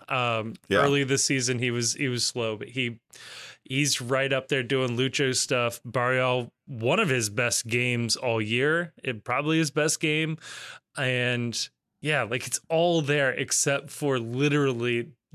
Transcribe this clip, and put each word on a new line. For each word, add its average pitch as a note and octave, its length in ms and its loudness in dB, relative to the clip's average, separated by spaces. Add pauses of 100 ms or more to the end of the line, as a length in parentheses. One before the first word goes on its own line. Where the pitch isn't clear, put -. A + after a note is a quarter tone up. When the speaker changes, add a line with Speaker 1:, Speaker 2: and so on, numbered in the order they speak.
Speaker 1:
Um, A#2 460 -2 (140)
Speaker 2:
Yeah. F#3+ 140 4
Speaker 1:
early C#3+ 200 4
this C3+ 220 2
season, B2+ 340 0
he B2 140 0
was, A#2+ 220 0
he D3 120 -2
was B2 180 -2
slow, A2+ 320 -2
but A2+ 120 -10
he, A#2+ 320 -6 (640)
he's C3+ 360 0
right C3+ 320 0
up C3+ 140 0
there C3+ 160 0
doing B2 340 0
Lucho C3 380 0
stuff. A#2+ 500 0
Barreal, B2+ 680 0 (160)
one C3 320 0
of G#3 80 2
his B2 200 2
best A#2 380 0
games A#2+ 480 0
all A#2 260 0
year, C#3+ 520 0 (100)
it, A#2 220 -6
probably D3 340 0
his D#3+ 140 0
best D#3 260 2
game. D#3 400 0 (580)
And, B2 600 0 (420)
yeah, C#3+ 220 0
like, A#2 240 -4
it's - 220 -6
all E3 340 4
there C#3 300 2
except C#3 580 -2
for C3+ 300 0
literally A#2+ 880 0 (260)